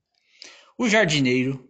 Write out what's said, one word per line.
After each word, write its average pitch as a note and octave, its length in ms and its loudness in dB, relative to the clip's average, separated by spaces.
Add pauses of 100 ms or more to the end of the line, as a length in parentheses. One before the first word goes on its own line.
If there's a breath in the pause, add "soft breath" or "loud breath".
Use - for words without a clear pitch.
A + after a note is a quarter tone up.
(760 loud breath)
O A#3+ 120 -2
jardineiro C#3 800 0